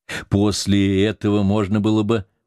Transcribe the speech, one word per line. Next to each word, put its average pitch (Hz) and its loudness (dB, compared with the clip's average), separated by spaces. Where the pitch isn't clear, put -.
после 98 0
этого 104 0
можно 101 0
было 107 0
бы 104 -2